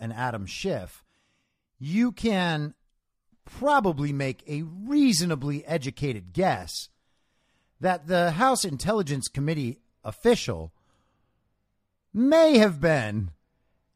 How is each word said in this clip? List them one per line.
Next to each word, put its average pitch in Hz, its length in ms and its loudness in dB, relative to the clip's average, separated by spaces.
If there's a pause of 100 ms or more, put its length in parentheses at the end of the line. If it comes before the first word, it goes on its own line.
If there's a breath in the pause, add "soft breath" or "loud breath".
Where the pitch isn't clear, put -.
and 113 100 -8
Adam 113 360 -6
Schiff, 113 580 -8 (720)
you 202 340 -2
can 170 600 -2 (720)
probably 196 640 0
make 139 380 -4
a 147 140 -6
reasonably 170 1040 0
educated 131 680 -6
guess 147 560 -2 (960)
that 175 240 0
the 175 260 2
House 240 340 2
Intelligence 147 600 -2
Committee 143 520 -4 (260)
official 92 680 -2 (1400)
may 294 460 6
have 196 200 4
been 107 520 0 (640)